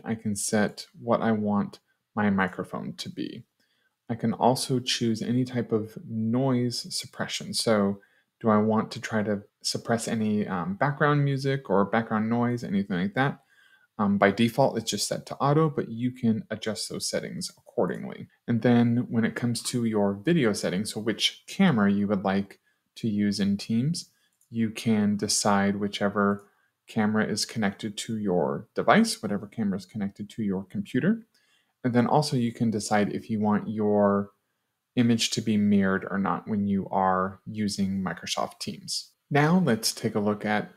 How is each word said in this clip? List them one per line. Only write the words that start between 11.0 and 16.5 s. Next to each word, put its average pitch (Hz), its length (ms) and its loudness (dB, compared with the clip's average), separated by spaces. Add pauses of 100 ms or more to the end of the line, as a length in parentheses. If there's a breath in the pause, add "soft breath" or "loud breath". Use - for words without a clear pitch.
music 135 420 -2
or 98 180 4
background 113 440 0
noise, 120 340 0
anything 98 340 -2
like 98 180 -2
that? 143 240 0 (580 soft breath)
Um, 101 200 0
by 101 120 6
default, 117 480 2
it's - 140 -4
just - 160 -4
set - 200 -6
to - 100 -12
auto, 147 320 2
but - 180 -4
you 120 240 -4
can 113 380 0
adjust 107 400 -6